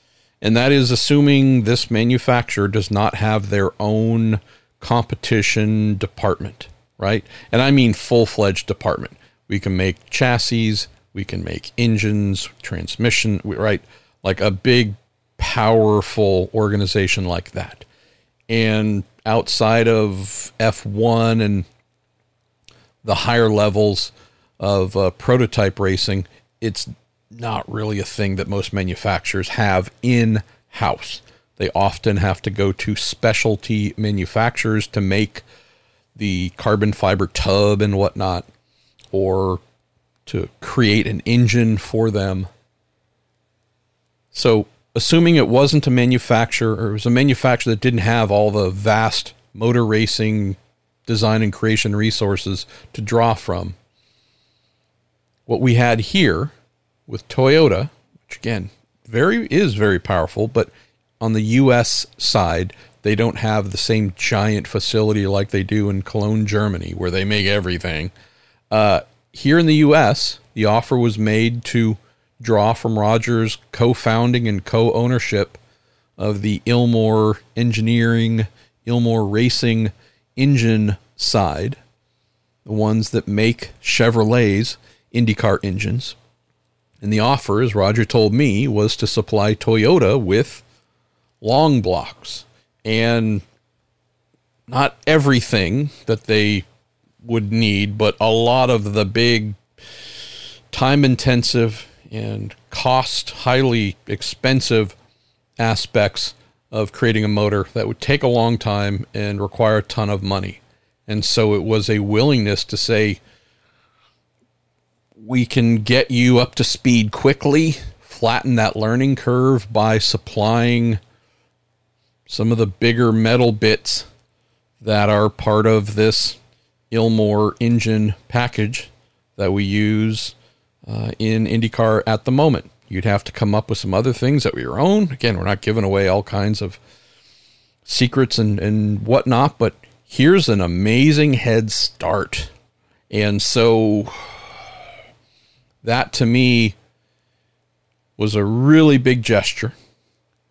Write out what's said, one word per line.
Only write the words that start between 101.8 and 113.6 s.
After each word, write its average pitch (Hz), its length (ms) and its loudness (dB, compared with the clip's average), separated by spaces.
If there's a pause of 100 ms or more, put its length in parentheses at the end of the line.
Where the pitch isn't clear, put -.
and 107 440 -10 (160)
cost, - 600 -2
highly 123 640 0 (120)
expensive 110 880 -2 (640)
aspects 110 760 -2 (380)
of 107 180 -4
creating 110 340 0
a 104 40 0
motor 104 460 0
that 107 120 -4
would 113 140 -8
take 143 220 -2
a 139 60 0
long 117 300 2
time 101 560 -4
and 104 260 -6
require 107 380 0
a 101 40 0
ton 104 280 -6
of 98 120 -4
money. 95 380 -6 (460)
And 107 180 -4
so 110 300 0
it 98 80 0
was 107 260 -2
a 107 120 0
willingness 107 640 0
to - 120 -8
say, 107 440 0 (2000)